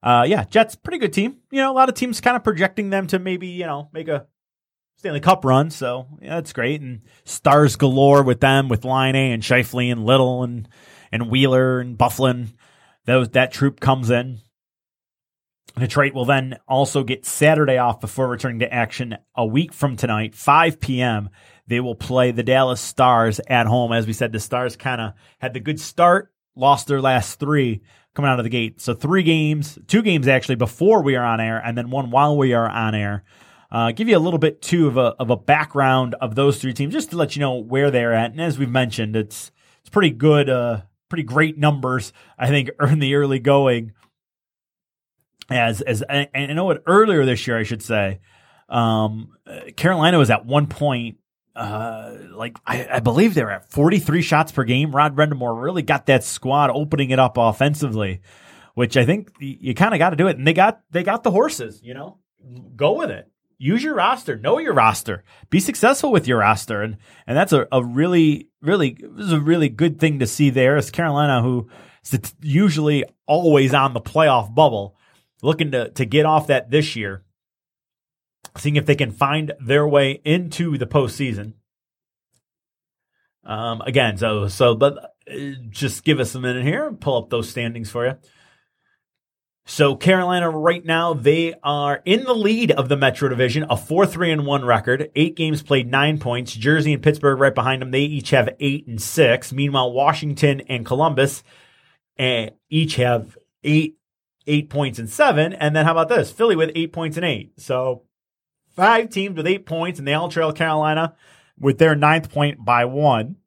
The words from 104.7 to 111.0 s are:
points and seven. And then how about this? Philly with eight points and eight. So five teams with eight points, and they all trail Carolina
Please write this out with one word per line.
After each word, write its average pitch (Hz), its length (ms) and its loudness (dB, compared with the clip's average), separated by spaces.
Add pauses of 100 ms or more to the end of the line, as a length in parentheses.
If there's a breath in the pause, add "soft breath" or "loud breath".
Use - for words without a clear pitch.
points 139 260 -4
and 113 120 -10
seven. 160 440 2
And 151 220 -2
then 156 100 2
how 165 60 2
about 160 180 0
this? 233 220 0
Philly 220 240 2
with 160 180 0
eight 165 180 -4
points 160 240 -8
and 170 100 -4
eight. 110 360 -6
So 127 420 -4 (720)
five 226 340 2
teams 196 280 -6
with 156 100 -4
eight 196 200 -2
points, 165 320 -6
and 139 80 -8
they 143 80 0
all 165 140 -2
trail 160 220 -2
Carolina 156 640 -2 (420 soft breath)